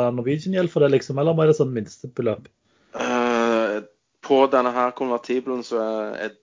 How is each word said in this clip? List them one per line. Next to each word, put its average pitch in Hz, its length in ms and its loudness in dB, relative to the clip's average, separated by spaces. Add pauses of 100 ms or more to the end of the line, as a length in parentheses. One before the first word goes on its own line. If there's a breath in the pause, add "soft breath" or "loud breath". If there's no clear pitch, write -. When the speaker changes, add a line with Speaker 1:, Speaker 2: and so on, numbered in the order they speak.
(140)
Speaker 1:
Norwegian-gjeld 156 560 -2
for 160 120 0
det, 139 100 4
liksom, 135 260 0
eller 160 160 2
må 160 140 2
det 156 100 6
sånn 135 160 0
minstebeløp? 113 720 -6 (480)
Speaker 2:
Eh, 117 880 0 (440)
på 139 160 4 (120)
denne 127 220 4
her 123 180 0
konvertibelen 123 720 -4
så 113 180 -4
er, 110 340 -4 (100)
er 104 180 -10